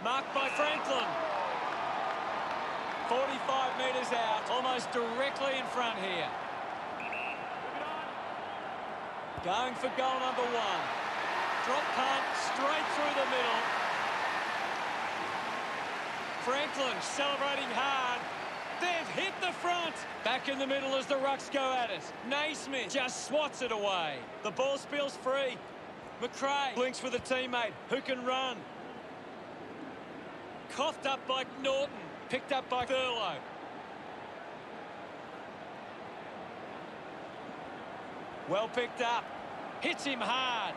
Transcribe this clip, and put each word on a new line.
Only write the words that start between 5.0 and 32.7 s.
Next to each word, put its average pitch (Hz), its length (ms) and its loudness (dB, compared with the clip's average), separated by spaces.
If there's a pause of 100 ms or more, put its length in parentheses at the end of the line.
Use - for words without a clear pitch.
in 262 100 0
front 233 320 2
here. 175 300 0 (3250)
Going 233 300 2
for 262 140 -2 (100)
goal 262 220 2
number 254 240 2
one. 220 380 2 (840)
Drop 220 180 4 (120)
punt, 269 280 4 (300)
straight 277 420 4
through 294 260 4
the 254 80 4
middle. 240 320 4 (2750)
Franklin 262 580 2
celebrating 277 720 2
hard. 254 460 4 (600)
They've 339 440 2
hit 392 180 0
the 359 120 2
front. 349 400 2 (300)
Back 254 260 2
in 269 80 2
the 269 80 2
middle 269 300 2
as 262 100 2
the 285 100 4
Rucks 269 360 2
go 262 220 4
at 240 180 2
it. 160 100 -2 (280)
Naismith 277 640 0
just 254 360 0
swats 285 340 2
it 233 100 0
away. 190 460 2 (240)
The 208 100 0
ball 269 260 4
spills 285 400 0
free. 262 380 2 (640)
McRae 269 560 2
blinks 254 280 2
with 247 100 0
a 247 60 2
teammate 247 540 2 (160)
who 262 120 2
can 254 240 0
run. 254 320 2 (2250)
Coughed 294 300 0
up 269 220 2
by 262 180 2 (180)
Norton. 269 320 4 (340)
Picked 254 220 -2
up 262 180 2
by 247 160 2